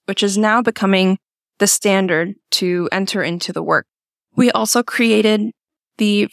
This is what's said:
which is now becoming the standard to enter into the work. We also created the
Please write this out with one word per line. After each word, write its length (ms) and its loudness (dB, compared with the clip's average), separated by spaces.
which 180 -4
is 140 0
now 240 2
becoming 580 0
the 80 2
standard 680 0
to 400 -2
enter 300 -4
into 300 -6
the 100 -6
work. 240 -2
We 160 4
also 320 0
created 680 2
the 340 2